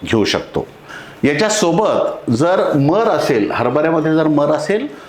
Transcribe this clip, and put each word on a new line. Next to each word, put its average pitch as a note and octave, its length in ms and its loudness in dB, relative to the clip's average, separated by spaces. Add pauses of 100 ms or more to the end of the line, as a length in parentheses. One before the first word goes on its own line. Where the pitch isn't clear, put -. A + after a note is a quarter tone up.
घेऊ A2 200 0
शकतो. - 420 -4 (580)
याच्यासोबत E3+ 1080 0
जर E3+ 440 2
मर D3+ 240 2
असेल, D3 520 0
हरभऱ्यामध्ये D#3 640 0
जर D#3 120 2
मर D3 180 2
असेल, F3 420 0 (220)